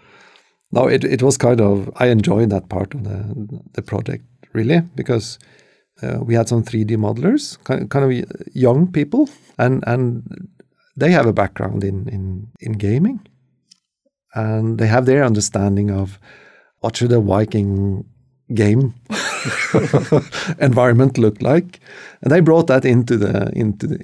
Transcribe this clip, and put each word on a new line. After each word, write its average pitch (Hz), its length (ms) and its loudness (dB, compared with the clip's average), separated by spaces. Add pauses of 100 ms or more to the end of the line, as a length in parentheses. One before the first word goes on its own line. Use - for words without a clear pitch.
(760)
No, 127 120 2
it, 135 160 2
it 135 180 -2
was 127 160 2
kind 120 240 2
of, 101 360 0
I 123 100 2
enjoyed 110 420 2
that 98 180 -2
part 95 280 -6
of 127 80 -10
the, 104 580 -10 (120)
the 104 100 -8
project, - 420 -8 (280)
really, 123 260 2 (160)
because, 120 420 -4 (640)
uh, 123 180 -6
we 120 140 -4
had 117 160 2
some 113 140 0
three 110 200 -4
D 107 120 -2
modelers, 117 640 -2
ki-, - 300 -4
kind 139 140 0
of 135 60 2
y-, 123 160 -2 (280)
young 135 380 2
people, 175 380 0 (300)
and, 127 260 0
and 120 640 -4 (480)
they 143 140 2
have 143 160 4
a 110 40 4
background 101 520 -2
in, 98 260 -6
in, 95 380 -8 (120)
in 113 140 -8
gaming. 123 460 0 (1120)
And 110 460 -2
they 113 80 2
have 123 180 2
their 131 180 4
understanding 104 680 0
of 98 260 -4 (600)
what - 180 -6
should 120 140 0
a 120 100 4
Viking 98 840 0 (480)
game 110 400 2 (160)
<laughs> - 1500 -2
environment 127 580 4
look 107 240 2
like. 175 380 0 (420)
And 131 100 0
they 165 80 4
brought 165 280 4
that 131 180 4
into 123 320 2
the, 104 380 0
into 107 320 -2
the, - 160 -6